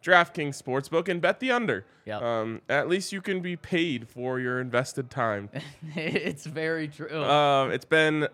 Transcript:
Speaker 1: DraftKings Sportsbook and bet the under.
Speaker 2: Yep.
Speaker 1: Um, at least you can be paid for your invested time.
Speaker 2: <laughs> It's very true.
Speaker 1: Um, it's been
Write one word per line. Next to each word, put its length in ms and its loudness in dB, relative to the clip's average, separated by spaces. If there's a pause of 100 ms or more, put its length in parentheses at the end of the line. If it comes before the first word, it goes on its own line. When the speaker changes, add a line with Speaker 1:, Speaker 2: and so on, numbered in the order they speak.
Speaker 1:
DraftKings 580 4
Sportsbook 460 -2
and 140 -2
bet 180 2
the 120 -2
under. 340 0 (200)
Speaker 2:
Yep. 180 -6
Speaker 1:
Um, 460 -2
at 200 0
least 240 -2
you 80 -8
can 200 -4
be 140 -6
paid 540 -2
for 300 -4
your 200 -2
invested 520 -2
time. 380 -2 (220)
Speaker 2:
<laughs> 240 -14
It's 520 -4
very 420 -4
true. 340 -8
Speaker 1:
Um, 480 4
it's 140 -2
been 480 4